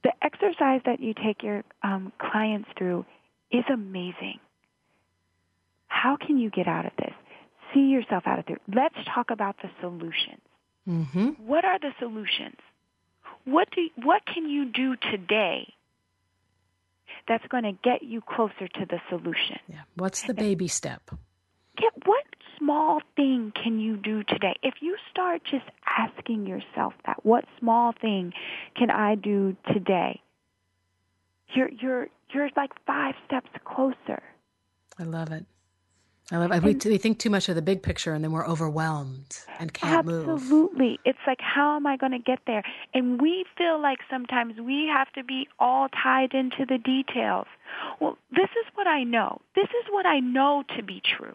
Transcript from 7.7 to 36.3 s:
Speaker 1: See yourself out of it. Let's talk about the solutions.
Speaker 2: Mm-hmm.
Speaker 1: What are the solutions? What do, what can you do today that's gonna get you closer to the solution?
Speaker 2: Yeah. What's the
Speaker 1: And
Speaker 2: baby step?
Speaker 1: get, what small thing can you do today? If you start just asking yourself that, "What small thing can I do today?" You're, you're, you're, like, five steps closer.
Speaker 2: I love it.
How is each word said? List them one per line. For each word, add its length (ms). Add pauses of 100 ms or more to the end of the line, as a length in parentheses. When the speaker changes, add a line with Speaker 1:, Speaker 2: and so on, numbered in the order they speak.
Speaker 1:
See 140
yourself 380
out 120
of 100
it. 120 (120)
Let's 320
talk 260
about 320
the 60 (120)
solutions. 600 (480)
Speaker 2:
Mm-hmm. 400 (180)
Speaker 1:
What 180
are 140
the 200
solutions? 580 (880)
What 280
do, 160 (140)
what 220
can 240
you 180
do 300
today 760 (1600)
that's 200
gonna 240
get 300
you 200
closer 460
to 180
the 220
solution? 500 (100)
Speaker 2:
Yeah. 140 (140)
What's 260
the 80
Speaker 1:
And 80
Speaker 2:
baby 300
step? 420 (680)
Speaker 1:
get, 160 (140)
what 180 (340)
small 420 (160)
thing 380
can 260
you 160
do 280
today? 380
If 180
you 160 (140)
start 340
just 200 (220)
asking 600
yourself 460 (140)
that, 180
"What 220 (120)
small 340
thing 400 (420)
can 160
I 240
do 420 (160)
today?" 480 (1300)
You're, 160
you're, 380 (220)
you're, 260
like, 160 (140)
five 280 (120)
steps 220 (160)
closer. 580 (760)
Speaker 2:
I 60
love 280
it. 140 (840)